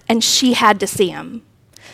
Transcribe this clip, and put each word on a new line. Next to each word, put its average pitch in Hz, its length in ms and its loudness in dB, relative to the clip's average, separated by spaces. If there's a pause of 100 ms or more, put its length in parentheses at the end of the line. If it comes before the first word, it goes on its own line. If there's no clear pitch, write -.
and 233 140 0
she - 300 2
had 214 260 2
to 196 80 -4
see 185 220 0
him. 160 340 -14 (520)